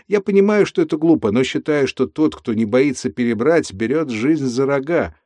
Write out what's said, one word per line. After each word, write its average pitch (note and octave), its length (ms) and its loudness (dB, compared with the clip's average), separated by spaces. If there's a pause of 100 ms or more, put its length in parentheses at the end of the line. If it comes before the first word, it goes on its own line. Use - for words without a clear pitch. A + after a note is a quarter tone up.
Я G3 140 0
понимаю, G3+ 440 2
что - 160 -2
это D#3+ 160 -2
глупо, D3+ 340 2
но B2+ 120 2
считаю, C#3+ 440 -2
что B2+ 200 -2
тот, D3+ 280 -2
кто - 180 -6
не A2 120 0
боится B2+ 440 0
перебрать, A#2+ 640 0
берет C3 360 -2
жизнь C3+ 360 0
за B2+ 200 -2
рога. C#3+ 500 -2 (100)